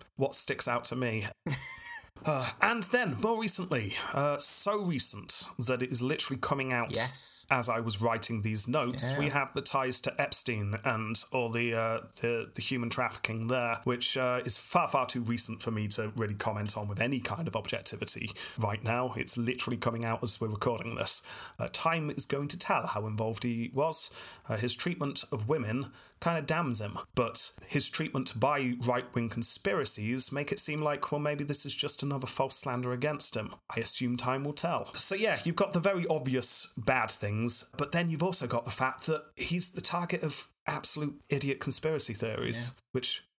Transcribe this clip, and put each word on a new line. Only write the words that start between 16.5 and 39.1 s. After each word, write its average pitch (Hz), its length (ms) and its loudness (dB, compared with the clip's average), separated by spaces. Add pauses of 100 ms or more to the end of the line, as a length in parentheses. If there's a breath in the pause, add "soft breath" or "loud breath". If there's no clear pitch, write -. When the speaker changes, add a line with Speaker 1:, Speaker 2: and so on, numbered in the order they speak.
Speaker 1:
on 104 100 -4
with 101 120 -2
any 127 200 2
kind 165 260 -4
of 101 100 -4
objectivity 107 760 -2 (260 loud breath)
right 107 260 0
now. 120 340 0
It's - 200 0
literally 120 400 0
coming 117 280 0
out 113 180 -2
as - 180 0
we're 113 80 -2
recording 113 460 -2
this. - 260 2 (380 loud breath)
Uh, - 140 -2
time 165 380 2
is - 140 0
going 143 240 0
to 170 100 -2
tell 175 280 2
how 107 200 -2
involved 110 380 -2
he 117 300 -2
was. 156 340 2 (400 loud breath)
Uh, 110 80 0
his 120 180 2
treatment 147 560 0
of 110 180 -2
women 127 420 0 (320 loud breath)
kinda 170 180 2
damns 143 400 2
him, 104 180 -6 (160)
but - 360 2 (160)
his - 240 2
treatment 139 500 -2
by 135 400 2
right-wing 123 480 0
conspiracies 120 1040 0
make 143 200 -2
it 139 60 -2
seem 151 220 0
like, 147 320 0
well, 147 80 0
maybe 147 240 0
this 143 220 0
is 143 80 0
just - 280 0
another 139 240 0
false 135 300 2
slander 123 360 0
against 139 440 0
him. 104 180 -4 (200)
I 117 60 -2
assume 123 360 2
time 127 280 0
will 147 100 -2
tell. 143 400 -2
So - 200 2
yeah, 196 300 2
you've 165 120 2
got 190 180 2
the 175 60 4
very 180 280 2
obvious 131 680 2
bad 120 340 2
things, 110 540 0 (120)
but - 160 -2
then 170 160 2
you've 160 140 0
also 175 240 0
got 117 180 0
the 120 60 -6
fact - 360 0
that 156 180 0 (120)